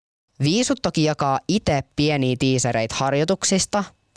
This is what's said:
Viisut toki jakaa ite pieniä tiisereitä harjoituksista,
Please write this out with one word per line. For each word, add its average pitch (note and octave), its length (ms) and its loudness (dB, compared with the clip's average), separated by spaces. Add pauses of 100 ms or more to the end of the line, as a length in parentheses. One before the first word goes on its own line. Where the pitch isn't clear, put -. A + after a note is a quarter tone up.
(420)
Viisut A3+ 400 0
toki E3 220 0
jakaa C#3+ 340 0 (100)
ite D#3+ 360 0 (120)
pieniä C#3 420 0
tiisereitä B2 560 0
harjoituksista, F3 880 0 (320)